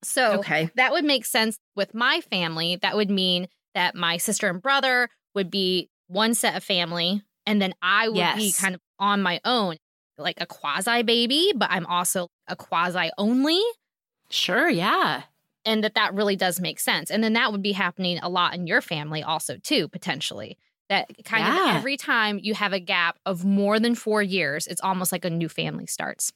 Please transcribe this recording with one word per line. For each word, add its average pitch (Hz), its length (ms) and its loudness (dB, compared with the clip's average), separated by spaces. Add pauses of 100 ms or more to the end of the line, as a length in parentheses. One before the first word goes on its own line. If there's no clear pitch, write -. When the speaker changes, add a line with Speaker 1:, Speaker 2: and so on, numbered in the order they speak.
Speaker 1:
So 226 380 2
Speaker 2:
Okay. 165 340 0
Speaker 1:
that 254 160 2
would 311 140 0
make 277 200 2
sense 220 360 0 (160)
with 196 180 -4
my 262 260 2
family. 170 560 -2
That 185 200 -2
would 208 140 2
mean 185 360 0 (280)
that 180 200 0
my 170 220 0
sister 202 320 -2
and 180 120 -4
brother 262 480 2 (280)
would 190 160 -2
be 185 360 0 (200)
one 214 260 2
set 208 220 0
of 185 80 -6
family, 175 580 0 (240)
and 208 160 2
then 190 180 -2
I 202 280 2
would 180 260 2
be 214 120 -2
Speaker 2:
Yes. 180 140 -2
Speaker 1:
kind 190 140 0
of 180 60 -14 (180)
on 202 240 2
my 175 220 0
own, 208 320 0 (420)
like 156 220 -4
a 170 60 -4
quasi 190 580 -2
baby, 240 500 2
but 202 160 0
I'm 180 160 -2
also 180 420 -2 (200)
a 180 80 -8
quasi 175 600 -2
only. 269 460 2 (680)
Speaker 2:
Sure, 247 380 2
yeah. 202 540 2 (420)
Speaker 1:
And 220 200 0
that 214 100 -2
that 214 200 2
really 202 220 2
does 185 240 0
make 160 200 -4
sense. 170 300 0
And 214 120 0
then 220 120 2
that 233 180 2
would 202 100 -4
be 196 100 0
happening 180 500 -2
a 175 60 -4
lot 180 260 0
in 180 120 -6
your 202 140 2
family 156 420 -6
also, 156 360 -4
too, 202 300 0
potentially. - 680 -8 (320)
That 196 200 0 (160)
kind 220 220 0
Speaker 2:
Yeah. 311 240 2
Speaker 1:
of 185 60 2
every 262 200 -2
time 214 460 0
you 214 120 -2
have 202 180 -2
a 190 80 -2
gap 175 460 0
of 180 180 -4
more 202 340 4
than 233 160 2
four 214 280 0
years, 170 440 -2
it's - 140 -8
almost 185 320 -2
like 180 120 -6
a 180 60 0
new 165 180 -2
family 156 380 -6
starts. - 500 -6